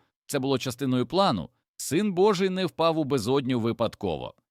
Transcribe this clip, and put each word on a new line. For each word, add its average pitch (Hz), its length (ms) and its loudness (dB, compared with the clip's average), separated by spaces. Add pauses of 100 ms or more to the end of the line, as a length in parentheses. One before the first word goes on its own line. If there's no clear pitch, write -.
(260)
це 143 120 -4
було 131 200 0
частиною 127 480 -2
плану? 156 420 0 (280)
Син 202 360 -2
Божий 190 380 4
не 185 160 -2
впав 160 320 0
у 156 60 0
безодню 127 560 0
випадково. 101 760 -2 (160)